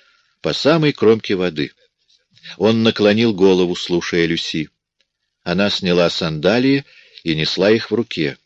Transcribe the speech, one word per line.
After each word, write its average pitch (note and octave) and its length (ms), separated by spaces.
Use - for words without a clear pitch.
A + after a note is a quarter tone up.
по D#2 100
самой D3+ 400
кромке G#2+ 420
воды. E2 380
Он A2+ 260
наклонил A2 520
голову, F#2 400
слушая F2 520
Люси. E2 440
Она F#2+ 280
сняла F2 400
сандалии G#2+ 720
и D#2+ 100
несла E2 360
их A2+ 200
в G#2+ 40
руке. E2 520